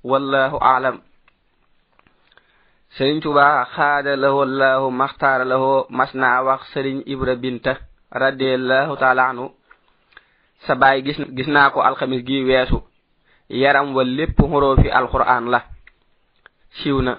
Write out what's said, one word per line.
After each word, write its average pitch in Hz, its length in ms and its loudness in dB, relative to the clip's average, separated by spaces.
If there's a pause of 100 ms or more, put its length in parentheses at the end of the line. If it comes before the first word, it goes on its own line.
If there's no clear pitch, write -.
Wallahu 135 540 -2
a'lam. 127 400 0 (2000)
Sëriñ 147 240 -2
Tuubaa 143 440 4 (100)
xaada 143 420 0
lahu 139 240 2
Allahu 135 500 0
maxtaara 131 540 0
lahu 131 440 0
mas 127 240 -4
naa 131 300 2
wax 131 180 0 (120)
Sëriñ 135 320 -6
Ibra 131 300 -4
Binta 127 420 -6 (340)
radiyallahu 131 880 0
taala 127 320 2
anhu, 127 180 -10 (1160)
"Sa - 100 0
baay 135 300 4
gis, 147 120 -6 (200)
gis 131 100 -6
naa 143 220 4
ko 139 120 -2
alxamis 131 440 -2
gi 135 180 -2
weesu, 127 380 2 (680)
yaram 139 460 0
wa 131 80 2
lépp 131 380 -2
xuróofi 139 480 2
Alxuraan 127 600 0
la." 123 100 2 (1200)
Siiw 139 200 -2
na. 127 180 -2